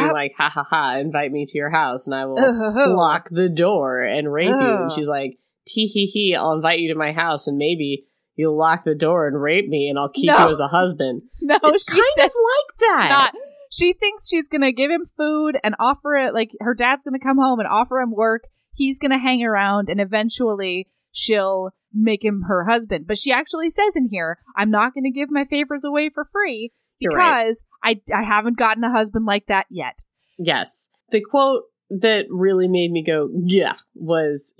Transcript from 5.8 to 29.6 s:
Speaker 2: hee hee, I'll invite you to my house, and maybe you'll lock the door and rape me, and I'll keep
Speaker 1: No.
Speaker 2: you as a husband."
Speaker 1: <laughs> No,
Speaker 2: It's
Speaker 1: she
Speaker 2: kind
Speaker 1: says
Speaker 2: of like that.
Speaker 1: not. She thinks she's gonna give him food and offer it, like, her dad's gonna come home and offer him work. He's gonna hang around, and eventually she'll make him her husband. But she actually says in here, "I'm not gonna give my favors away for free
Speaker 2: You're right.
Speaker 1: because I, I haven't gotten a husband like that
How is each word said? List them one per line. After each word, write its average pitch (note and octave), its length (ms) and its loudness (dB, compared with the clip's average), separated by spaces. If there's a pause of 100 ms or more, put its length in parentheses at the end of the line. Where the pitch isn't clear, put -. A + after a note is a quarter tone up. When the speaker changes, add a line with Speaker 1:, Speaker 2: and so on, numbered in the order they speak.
Speaker 2:
hee G#3 180 0
hee, G3 300 0
I'll D#3 180 0
invite D#3+ 260 0
you E3 140 -2
to D#3 60 -4
my D3+ 140 -2
house, E3 340 -2
and C#3+ 100 -2
maybe D3 480 -2 (300)
you'll D#3 220 0
lock D#3+ 260 2
the D#3+ 100 0
door D#3+ 320 0
and C#3+ 160 -2
rape D#3+ 260 0
me, C#3+ 220 0
and C#3+ 80 -2
I'll C#3 120 -2
keep C#4+ 180 -2
Speaker 1:
No. B3+ 180 6
Speaker 2:
you D#3+ 60 4
as D3 80 -2
a C#3+ 80 -2
husband." D3+ 640 0
Speaker 1:
<laughs> - 100 -14
No, D4 220 2
Speaker 2:
It's D#4 220 2
Speaker 1:
she - 80 -6
Speaker 2:
kind G4 100 6 (140)
Speaker 1:
says C#5 140 4
Speaker 2:
of B4 40 -10
like B4+ 420 0 (220)
that. - 100 6
Speaker 1:
not. C4+ 260 4 (360)
She F4 220 2
thinks G#4 340 -4
she's E4 220 -2
gonna C#4 240 0
give C4+ 180 0
him E4+ 140 -2 (120)
food D4+ 460 0
and G#3+ 160 -2
offer C#4 360 0
it, C4 200 0
like, A3 240 -2
her A#3 160 -2
dad's B3+ 280 0
gonna C4 160 -6
come C4 180 0
home C4 220 2
and G#3 80 -2
offer A#3+ 320 0
him A#3+ 120 -2
work. A3 320 0 (320)
He's C4+ 240 -2
gonna C4+ 180 0
hang B3+ 260 0
around, G3+ 460 0
and G3+ 120 -2
eventually G3+ 840 -2 (240)
she'll F#3+ 600 0 (200)
make G#3+ 300 2
him G#3 200 -2
her F3+ 220 0
husband. G3+ 420 -2
But G#3 100 -2
she C4+ 140 -2
actually D#4+ 400 -2
says G4+ 240 2
in C4+ 140 0
here, E3+ 280 -6 (180)
"I'm G#3 140 0
not G#3+ 240 2
gonna C4+ 160 -4
give C#4 220 -4
my C#4+ 140 0
favors C#4+ 380 -4
away D4 260 -2
for D4 160 -8
free B3+ 480 -4 (260)
Speaker 2:
You're B3+ 140 -2
right. D4+ 340 4
Speaker 1:
because A#3 180 -2 (180)
I, A3+ 180 0 (120)
I G#3+ 100 0
haven't G#3+ 340 0
gotten A3+ 260 0
a B3 80 0
husband A3 340 -2
like G3+ 220 -2
that G3 240 0